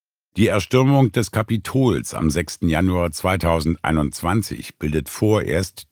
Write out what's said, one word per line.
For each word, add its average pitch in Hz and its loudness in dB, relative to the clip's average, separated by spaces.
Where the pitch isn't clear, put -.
Die 107 4
Erstürmung 131 2
des 113 -2
Kapitols 110 -2
am 76 0
sechsten 85 -2
Januar 87 0
zweitausendeinundzwanzig 82 -2
bildet 76 -4
vorerst 101 0